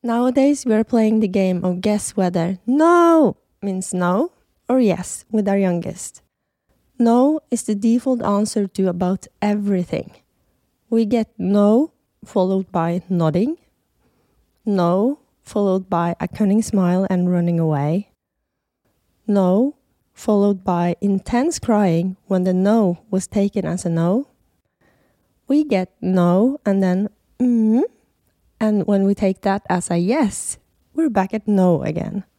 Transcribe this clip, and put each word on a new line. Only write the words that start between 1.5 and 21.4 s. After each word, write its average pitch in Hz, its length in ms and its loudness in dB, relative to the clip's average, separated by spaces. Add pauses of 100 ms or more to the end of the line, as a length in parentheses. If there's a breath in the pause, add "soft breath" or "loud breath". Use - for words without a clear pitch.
of 180 160 -2
guess 208 360 -2
whether 180 500 -2
no 320 720 4 (240)
means 185 320 -6
no 185 380 0 (380)
or 254 100 0
yes 190 520 -2
with 214 180 0
our 196 100 0
youngest. 180 640 -4 (760)
No 247 420 2 (100)
is - 140 -4
the 214 100 -4
default 233 480 0
answer 202 460 -2
to 190 200 -2
about 180 380 -4 (160)
everything. 202 680 -4 (760)
We 226 160 0
get 220 320 -2
no, 208 560 2 (320)
followed 190 460 -2
by 170 380 -2
nodding. 180 500 0 (1040)
No, 196 540 0 (240)
followed 190 480 -2
by 170 300 -2
a - 80 -6
cunning 208 340 0
smile 185 480 0
and 180 200 0
running 175 280 0
away. 156 540 -2 (1120)
No, 202 500 2 (360)
followed 202 500 0
by 175 380 -2
intense 240 580 -2